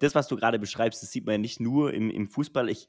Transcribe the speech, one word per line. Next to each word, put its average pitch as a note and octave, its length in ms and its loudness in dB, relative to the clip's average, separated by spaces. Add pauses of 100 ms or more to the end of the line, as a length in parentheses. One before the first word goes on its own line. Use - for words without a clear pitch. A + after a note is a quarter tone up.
das, C#3+ 140 2
was D3 140 2
du C3 80 -2
gerade A#2 220 2
beschreibst, A2 440 -2
das - 80 -12
sieht A#2 140 -6
man G#2+ 100 0
ja G#2 40 2
nicht G#2+ 220 -4
nur C3+ 340 2
im, A2 160 0
im G#2 180 -4
Fußball. C#3 400 -2
Ich, - 200 -4